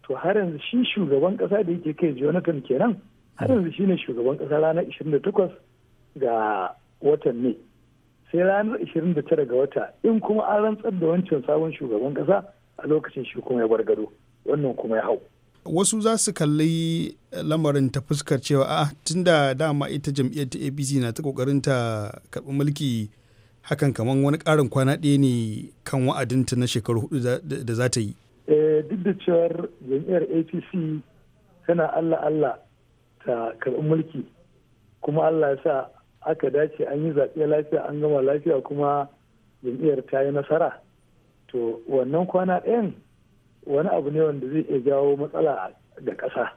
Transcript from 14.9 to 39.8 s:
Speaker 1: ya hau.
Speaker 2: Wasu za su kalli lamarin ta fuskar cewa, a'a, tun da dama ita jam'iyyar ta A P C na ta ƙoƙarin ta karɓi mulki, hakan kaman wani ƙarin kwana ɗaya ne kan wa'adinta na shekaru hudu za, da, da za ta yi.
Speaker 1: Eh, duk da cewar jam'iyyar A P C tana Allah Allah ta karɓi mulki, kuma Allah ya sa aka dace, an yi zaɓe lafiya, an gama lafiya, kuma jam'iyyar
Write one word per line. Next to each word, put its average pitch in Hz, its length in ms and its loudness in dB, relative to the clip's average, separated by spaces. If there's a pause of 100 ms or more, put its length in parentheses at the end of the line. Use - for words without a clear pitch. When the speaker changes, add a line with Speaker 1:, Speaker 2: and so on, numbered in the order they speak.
Speaker 1:
ya 110 80 2
hau. 113 180 0 (440)
Speaker 2:
Wasu 196 360 0
za 226 160 2
su 208 160 0
kalli 165 840 0 (160)
lamarin 147 600 0
ta 139 100 -4
fuskar 143 400 -2
cewa, 135 240 2
a'a, 151 260 0 (140)
tun 175 180 -2
da 147 300 4
dama 143 360 0
ita 147 220 -4
jam'iyyar 139 380 -2
ta - 80 -10
A 139 140 -4
P 143 120 -4
C 135 160 0
na 120 120 0
ta 113 100 -8
ƙoƙarin 139 400 0
ta 117 480 -2 (220)
karɓi - 180 -10
mulki, 139 600 -2 (600)
hakan 143 240 2
kaman 135 300 0
wani 143 140 2
ƙarin 151 320 4
kwana 135 280 2
ɗaya 143 220 4
ne 120 500 0 (140)
kan 131 240 0
wa'adinta 127 500 0
na 123 80 2
shekaru 117 400 0
hudu 143 140 -2
za, 123 240 0
da, 147 200 -6
da 117 100 -4
za 123 160 2
ta 120 100 0
yi. 107 160 -4 (320)
Speaker 1:
Eh, 156 420 4
duk 185 140 -4
da 202 160 2
cewar 170 480 0 (160)
jam'iyyar 160 400 0
A 160 200 0
P 165 280 -6
C 156 300 -4 (680)
tana 170 260 2
Allah 165 300 0
Allah 147 320 0 (720)
ta 117 340 -2
karɓi 131 240 -2
mulki, 156 400 0 (800)
kuma 156 260 0
Allah 160 220 2 (100)
ya - 40 -20
sa 143 260 -2 (360)
aka 160 240 0
dace, 151 380 0
an 147 180 -2
yi 165 60 0
zaɓe 147 340 0
lafiya, 151 440 0
an 147 100 -6
gama 147 240 2
lafiya, 143 400 2
kuma 143 460 0 (540)
jam'iyyar 131 460 0